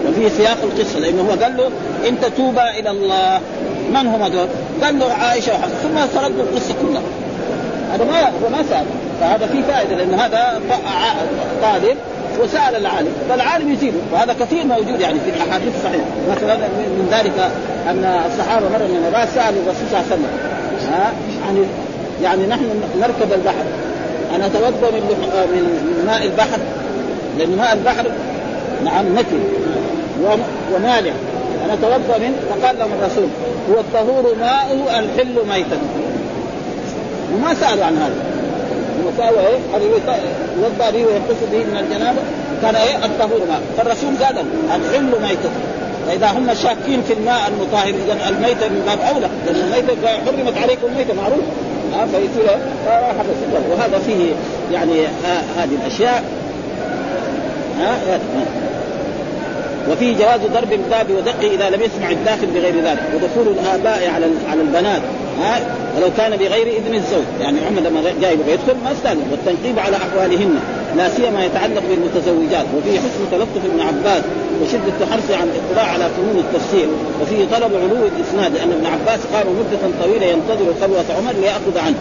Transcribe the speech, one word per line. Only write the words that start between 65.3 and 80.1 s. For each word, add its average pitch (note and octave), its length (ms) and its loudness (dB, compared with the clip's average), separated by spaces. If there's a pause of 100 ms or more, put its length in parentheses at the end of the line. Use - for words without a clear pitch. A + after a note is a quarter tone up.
ها، A3 180 2 (360)
ولو F3 200 4
كان G#3+ 200 2
بغير G3 300 2
إذن A3 280 0
الزوج. F3+ 300 0 (160)
يعني C#3+ 180 0 (100)
عمر G3+ 120 0
لما D#3+ 220 2 (180)
جاء F3+ 120 4
يبغى D3+ 200 2
يدخل B3+ 320 2
ما C4+ 80 0
استأذن. F#3+ 380 0
والتنقيب G3 480 -2
على G3 180 0
أحوالهن، F#3 580 2 (420)
لا F3+ 120 4
سيما G#3+ 360 2
يتعلق F#3+ 460 0
بالمتزوجات. E3 720 2 (120)
وفيه F#3+ 220 2
حسن G3 320 -2
تلطف F#3+ 320 0 (100)
ابن E3 80 2
عباس F3 420 2 (400)
وشدة G3 500 0
حرصه G#3 240 0
عن E3+ 120 0
الاطلاع G3+ 440 0
على F3 120 0 (120)
فنون F#3 280 2
التفسير، E3+ 440 2 (340)
وفيه G3+ 300 2
طلب A3+ 220 2
علو G3+ 320 2
الإسناد، F3 480 0
لأن F3 180 2
ابن D#3+ 140 0
عباس E3 340 0 (140)
قام G#3 120 2
مدة F#3+ 580 0
طويلة G3 220 2